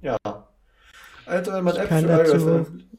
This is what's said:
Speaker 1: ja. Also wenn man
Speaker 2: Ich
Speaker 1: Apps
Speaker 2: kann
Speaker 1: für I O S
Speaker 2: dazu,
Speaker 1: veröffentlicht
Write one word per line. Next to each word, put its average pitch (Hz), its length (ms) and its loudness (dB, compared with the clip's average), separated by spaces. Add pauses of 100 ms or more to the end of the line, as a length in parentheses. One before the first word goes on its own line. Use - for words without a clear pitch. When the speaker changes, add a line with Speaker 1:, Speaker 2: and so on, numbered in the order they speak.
Speaker 1:
ja. 131 140 -4 (1120)
Also 180 260 -4
wenn 190 120 -4
man 180 100 0
Speaker 2:
Ich - 60 -4
Speaker 1:
Apps - 80 -4
Speaker 2:
kann 165 180 2
Speaker 1:
für 165 40 2
I 165 60 4
O 165 40 4
S 165 100 4
Speaker 2:
dazu, 160 140 2
Speaker 1:
veröffentlicht 165 540 -2